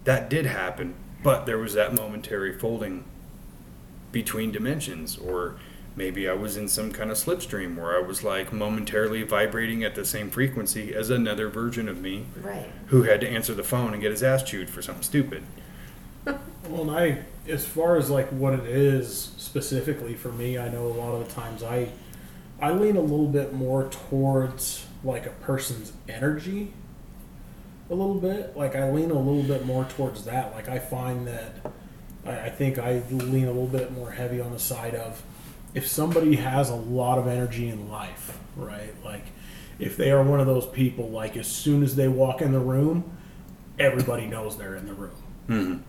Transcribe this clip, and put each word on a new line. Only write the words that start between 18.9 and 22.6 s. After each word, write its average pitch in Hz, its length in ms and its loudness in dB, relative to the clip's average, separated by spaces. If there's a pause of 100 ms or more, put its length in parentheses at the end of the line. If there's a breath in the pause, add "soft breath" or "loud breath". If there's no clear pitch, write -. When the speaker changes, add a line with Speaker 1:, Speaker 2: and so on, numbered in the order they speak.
Speaker 3:
specifically 127 800 -2
for 120 180 -8
me, 123 240 -2
I 120 100 -4
know 120 180 -4
a 120 60 0
lot 117 240 -2
of 117 100 -4
the - 80 -12
times 117 300 -8
I, 120 240 0 (760 loud breath)